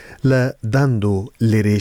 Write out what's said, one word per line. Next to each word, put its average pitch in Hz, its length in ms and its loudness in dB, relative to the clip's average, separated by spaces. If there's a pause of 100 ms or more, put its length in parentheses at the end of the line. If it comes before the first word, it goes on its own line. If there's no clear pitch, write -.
(320)
له 127 440 -2
دندو 113 380 0 (380)
لرې 104 280 2